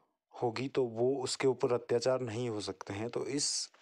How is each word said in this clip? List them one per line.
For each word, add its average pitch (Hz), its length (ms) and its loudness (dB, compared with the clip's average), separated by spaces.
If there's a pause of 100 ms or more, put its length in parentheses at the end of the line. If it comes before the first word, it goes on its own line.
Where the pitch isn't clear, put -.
(440)
होगी, 120 240 -2
तो 139 160 0
वो 123 400 2
उसके 135 240 0
ऊपर 123 260 4
अत्याचार 123 480 2
नहीं 120 280 -2
हो 104 120 -2
सकते 98 320 -8
हैं। 110 160 -4
तो - 160 -4
इस - 440 -2 (120)